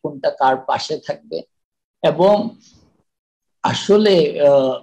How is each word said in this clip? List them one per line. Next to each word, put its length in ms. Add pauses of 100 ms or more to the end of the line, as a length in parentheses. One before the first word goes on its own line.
কোনটা 280
কার 260
পাশে 420
থাকবে, 440 (600)
এবং 460 (1120)
আসলে, 760
আহ, 320 (100)